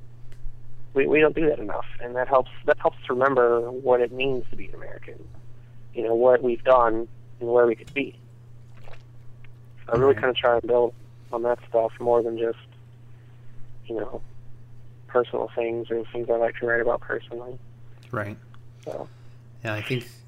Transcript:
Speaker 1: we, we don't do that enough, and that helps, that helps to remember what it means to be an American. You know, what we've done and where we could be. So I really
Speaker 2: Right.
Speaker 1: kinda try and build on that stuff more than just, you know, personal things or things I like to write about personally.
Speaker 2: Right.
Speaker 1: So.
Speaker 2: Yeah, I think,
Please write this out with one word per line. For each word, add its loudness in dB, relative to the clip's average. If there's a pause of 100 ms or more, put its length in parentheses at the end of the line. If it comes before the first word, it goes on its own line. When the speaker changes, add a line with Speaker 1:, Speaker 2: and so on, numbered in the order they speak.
(960)
Speaker 1:
we, 4
we 4
don't 4
do 2
that 0
enough, -4 (160)
and -6
that -2
helps, 4 (160)
that 4
helps 0
to -2
remember 4
what 2
it 2
means -2
to 2
be -2
an -6
American. -10 (680)
You -4
know, 2
what 8
we've 0
done 6 (340)
and -2
where 8
we 2
could -12
be. -6 (1700)
So -8
I 4
really 6
Speaker 2:
Right. 0
Speaker 1:
kinda 2
try 4
and 2
build 4 (400)
on -2
that 0
stuff 2
more 4
than -4
just, -2 (1300)
you -6
know, -6 (840)
personal 0
things -4
or -2
things -6
I 2
like 0
to -4
write 2
about 0
personally. -10 (500)
Speaker 2:
Right. -6 (480)
Speaker 1:
So. -10 (560)
Speaker 2:
Yeah, -4
I -4
think, -4 (200)